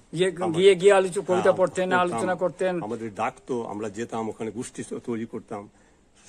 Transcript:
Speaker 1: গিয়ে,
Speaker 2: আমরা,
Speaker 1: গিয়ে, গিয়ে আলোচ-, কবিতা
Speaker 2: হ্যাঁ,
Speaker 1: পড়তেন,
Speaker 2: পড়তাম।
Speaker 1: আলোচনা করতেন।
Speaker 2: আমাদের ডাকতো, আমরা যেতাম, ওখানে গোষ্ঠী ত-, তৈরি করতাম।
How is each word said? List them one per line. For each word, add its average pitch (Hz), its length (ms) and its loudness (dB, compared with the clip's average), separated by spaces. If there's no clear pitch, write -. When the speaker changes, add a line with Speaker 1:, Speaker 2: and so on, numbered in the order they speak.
Speaker 1:
গিয়ে, 185 240 0
Speaker 2:
আমরা, 165 200 -2
Speaker 1:
গিয়ে, 196 160 8
গিয়ে 190 180 6
আলোচ-, 190 280 2
কবিতা 180 200 0
Speaker 2:
হ্যাঁ, 185 120 6
Speaker 1:
পড়তেন, 185 360 0
Speaker 2:
পড়তাম। 180 100 4
Speaker 1:
আলোচনা 180 360 0
করতেন। 180 480 -2
Speaker 2:
আমাদের 110 320 -8
ডাকতো, 117 480 -4
আমরা 107 260 -6
যেতাম, 113 400 -6
ওখানে 110 220 -6
গোষ্ঠী 120 320 -10
ত-, - 100 -12
তৈরি 117 320 -6
করতাম। 107 440 -12